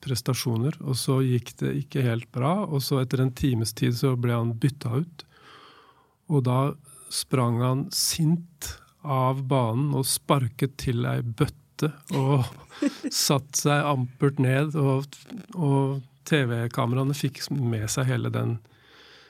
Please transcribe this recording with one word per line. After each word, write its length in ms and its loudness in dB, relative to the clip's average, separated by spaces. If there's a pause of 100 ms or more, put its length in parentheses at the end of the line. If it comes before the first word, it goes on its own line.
prestasjoner. 840 -2
Og 160 -2
så 240 2
gikk 360 0
det 160 -2 (100)
ikke 180 -4
helt 300 -2
bra, 320 0
og 180 -2
så 200 0
etter 180 -2
en 140 2
times 380 0
tid 220 0
så 220 0
ble 160 0
han 220 0
bytta 360 -2 (120)
ut. 220 -12 (1040)
Og 140 2
da 300 2 (360)
sprang 500 0
han 300 0
sint 880 -2 (240)
av 400 2
banen 520 2
og 120 0
sparket 720 0
til 280 -2
ei 140 -2
bøtte, 720 -4 (220)
og 300 4 (340)
<laughs> 320 -4
satt 460 0
seg 280 2
ampert 540 0
ned, 380 2
og, 280 2 (500)
og 480 2 (220)
T 220 2
V-kameraene 680 0
fikk 360 -4
med 400 -2
seg 160 0
hele 240 0
den 300 -2 (680)